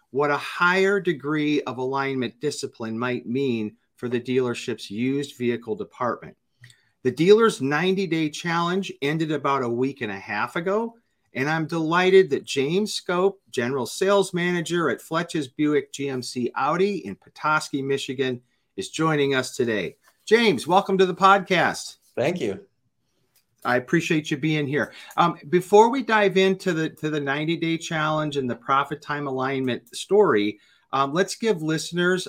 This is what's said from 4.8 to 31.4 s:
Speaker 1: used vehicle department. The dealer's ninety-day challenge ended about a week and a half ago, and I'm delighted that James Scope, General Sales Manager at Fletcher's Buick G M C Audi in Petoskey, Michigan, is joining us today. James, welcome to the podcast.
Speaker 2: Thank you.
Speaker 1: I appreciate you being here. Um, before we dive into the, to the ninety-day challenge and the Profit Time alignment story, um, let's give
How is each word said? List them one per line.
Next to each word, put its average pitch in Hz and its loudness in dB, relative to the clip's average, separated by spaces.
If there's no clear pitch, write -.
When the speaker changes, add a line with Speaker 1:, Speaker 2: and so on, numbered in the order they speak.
Speaker 1:
used 131 -4
vehicle 117 -2
department. 107 -8
The 127 0
dealer's 202 6
ninety-day 160 0
challenge 170 -2
ended 156 -2
about 139 0
a 120 -2
week 127 -2
and 107 -4
a 98 -10
half 107 -6
ago, 202 -4
and 139 -2
I'm 160 0
delighted 175 4
that - 0
James 170 -2
Scope, 185 -2
General 123 -2
Sales 196 0
Manager 175 0
at 110 -2
Fletcher's 160 -4
Buick 147 0
G 139 -6
M 131 -6
C 120 -4
Audi 170 0
in 185 -8
Petoskey, - -2
Michigan, 131 -4
is - -8
joining 151 0
us 127 -2
today. 110 -2
James, 214 4
welcome 196 2
to 190 6
the 180 -2
podcast. 180 2
Speaker 2:
Thank 160 0
you. 98 -4
Speaker 1:
I 127 2
appreciate 160 0
you 160 -2
being 151 -2
here. 131 -2
Um, 165 2
before 202 6
we 262 -2
dive 208 2
into 190 2
the, 160 -2
to - -6
the 151 -2
ninety-day 156 -2
challenge 156 -2
and 131 -2
the 117 -2
Profit 139 0
Time 147 -6
alignment 131 -2
story, 123 4
um, 139 0
let's 190 0
give 208 0